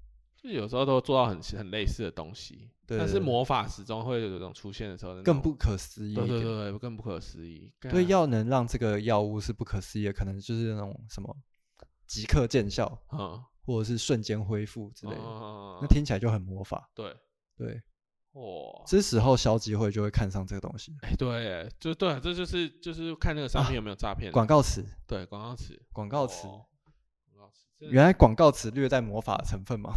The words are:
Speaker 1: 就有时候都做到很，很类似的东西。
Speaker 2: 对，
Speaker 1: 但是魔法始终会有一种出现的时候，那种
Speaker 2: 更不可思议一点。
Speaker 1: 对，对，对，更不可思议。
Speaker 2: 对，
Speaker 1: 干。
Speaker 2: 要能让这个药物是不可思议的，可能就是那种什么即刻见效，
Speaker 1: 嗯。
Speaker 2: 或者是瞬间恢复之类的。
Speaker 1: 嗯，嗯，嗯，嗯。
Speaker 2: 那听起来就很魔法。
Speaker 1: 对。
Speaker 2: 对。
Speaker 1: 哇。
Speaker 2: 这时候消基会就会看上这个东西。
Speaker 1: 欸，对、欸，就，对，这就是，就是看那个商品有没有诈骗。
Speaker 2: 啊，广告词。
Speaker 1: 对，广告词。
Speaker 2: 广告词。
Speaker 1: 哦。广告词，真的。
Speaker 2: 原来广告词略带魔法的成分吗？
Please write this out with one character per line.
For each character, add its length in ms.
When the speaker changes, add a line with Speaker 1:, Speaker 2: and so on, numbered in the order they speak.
Speaker 1:
就 140
有 180
时 80
候 120
都 120
做 200
到 100
很， 140
很 280
类 140
似 180
的 80
东 240
西。 360
Speaker 2:
对， 100
Speaker 1:
但 100
是 140
魔 240
法 240
始 160
终 180
会 200
有 140
一 20
种 160
出 180
现 160
的 80
时 80
候， 80
那 100
种 20
Speaker 2:
更 180
不 120
可 220
思 320
议 40
一 20
点。 120
Speaker 1:
对， 140
对， 300
对， 80
更 180
不 60
可 180
思 260
议。 240
Speaker 2:
对， 100
Speaker 1:
干。 180
Speaker 2:
要 160
能 240
让 180
这 120
个 200
药 220
物 180
是 140
不 100
可 160
思 220
议 40
的， 80
可 120
能 160
就 140
是 180
那 60
种 320
什 120
么 140
即 180
刻 220
见 240
效， 320
Speaker 1:
嗯。 320
Speaker 2:
或 160
者 20
是 140
瞬 240
间 200
恢 220
复 280
之 140
类 60
的。 60
Speaker 1:
嗯， 60
嗯， 180
嗯， 100
嗯。 80
Speaker 2:
那 40
听 160
起 120
来 40
就 120
很 100
魔 240
法。 300
Speaker 1:
对。 200
Speaker 2:
对。 240
Speaker 1:
哇。 100
Speaker 2:
这 160
时 200
候 160
消 200
基 200
会 160
就 100
会 80
看 200
上 140
这 120
个 40
东 160
西。 160
Speaker 1:
欸， 140
对、 460
欸， 160
就， 160
对， 240
这 160
就 100
是， 240
就 240
是 220
看 200
那 60
个 80
商 160
品 120
有 40
没 80
有 60
诈 180
骗。 160
Speaker 2:
啊， 40
广 120
告 160
词。 240
Speaker 1:
对， 200
广 140
告 140
词。 260
Speaker 2:
广 160
告 180
词。 220
Speaker 1:
哦。 180
广 160
告 60
词， 160
真 100
的。 60
Speaker 2:
原 100
来 80
广 220
告 160
词 220
略 160
带 120
魔 200
法 180
的 60
成 200
分 140
吗？ 180